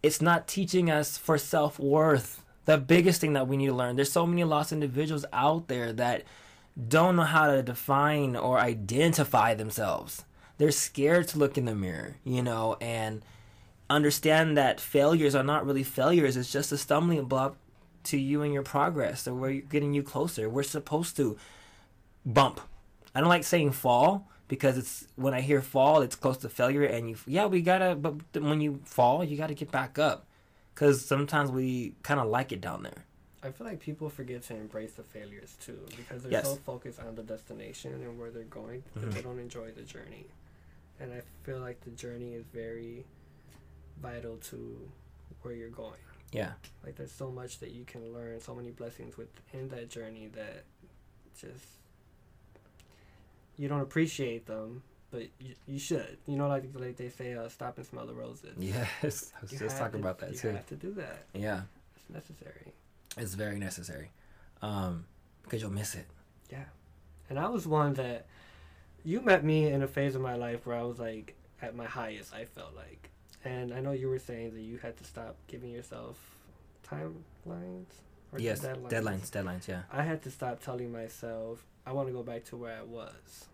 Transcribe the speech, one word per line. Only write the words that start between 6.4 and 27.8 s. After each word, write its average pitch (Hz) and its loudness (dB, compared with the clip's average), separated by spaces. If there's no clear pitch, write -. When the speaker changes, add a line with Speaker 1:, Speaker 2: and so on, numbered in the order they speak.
Speaker 1:
don't 170 8
know 170 6
how 156 6
to 135 6
define 139 2
or 127 4
identify 117 4
themselves. 107 -2
They're 147 6
scared 165 4
to 160 -2
look 139 4
in 127 2
the 113 0
mirror, 87 -4
you 127 0
know, 113 0
and 110 -4
understand 151 6
that 135 6
failures 147 6
are 131 6
not 143 2
really 139 2
failures. 139 4
It's 123 -2
just 143 0
a 143 -2
stumbling 156 4
block 131 0
to - -2
you 139 2
and 147 0
your 139 0
progress, 143 0
or 127 -4
where 131 -2
you're 135 -2
getting 143 0
you 143 2
closer. 135 -2
We're 131 0
supposed 151 -2
to 113 2
bump. 131 6
I 135 2
don't 165 6
like 175 6
saying 151 4
fall, 135 4
because 131 4
it's, - -6
when 135 2
I 127 0
hear 135 4
fall, 139 8
it's 120 0
close 131 0
to 117 -6
failure, 139 4
and 117 0
you, 113 -8
yeah, 180 2
we 185 4
gotta, 180 4